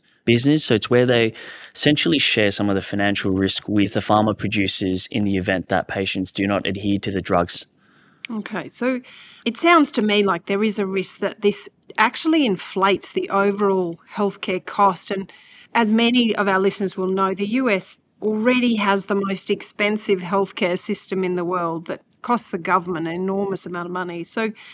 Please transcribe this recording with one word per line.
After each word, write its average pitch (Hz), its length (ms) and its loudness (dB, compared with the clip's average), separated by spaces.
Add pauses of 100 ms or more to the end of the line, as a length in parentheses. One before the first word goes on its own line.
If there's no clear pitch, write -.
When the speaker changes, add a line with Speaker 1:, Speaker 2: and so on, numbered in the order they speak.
(240)
Speaker 1:
business. 135 400 4
So 120 100 4
it's 104 140 0
where 123 160 4
they 117 300 2 (400)
essentially 151 440 2
share 107 320 2
some 101 200 0
of 98 60 2
the 95 40 0
financial 101 520 -2
risk 95 360 0
with 101 240 2
the 104 80 -2
pharma 107 380 2
producers 98 720 -2
in 104 140 -2
the 98 120 0
event 92 320 -2
that 92 180 0
patients 95 460 -4
do 98 140 -2
not 101 200 0
adhere 98 340 -2
to 107 100 -6
the 95 100 -2
drugs 87 460 -2 (640)
Speaker 2:
Okay, 208 380 -8
so 254 320 -4 (440)
it 226 120 -2
sounds - 360 6
to 240 100 2
me 208 200 2
like 180 240 0
there 202 160 0
is 214 160 0
a 202 80 -2
risk 190 320 -4
that - 240 -4
this 208 260 0 (300)
actually 294 480 2
inflates 190 680 0
the 185 180 -4
overall 196 680 0 (160)
healthcare 190 500 -4
cost. - 460 2
And 190 200 -4 (440)
as 233 160 2
many 233 460 4
of 196 120 0
our 190 120 2
listeners 190 360 -2
will 185 120 -4
know, 190 260 0
the 202 140 -4
U 254 200 0
S 190 320 -2 (220)
already 233 540 2
has 202 300 0
the 202 100 -2
most 196 340 -2
expensive 208 680 0
healthcare 190 580 -2
system 190 460 -2
in 180 100 -2
the 175 100 -2
world 170 420 -4
that - 160 -8 (200)
costs - 300 0
the 196 60 -4
government 175 500 0
an 165 60 -6
enormous 190 520 -2
amount 175 200 -8
of 175 60 -8
money. 175 300 -6
So 220 300 -4 (220)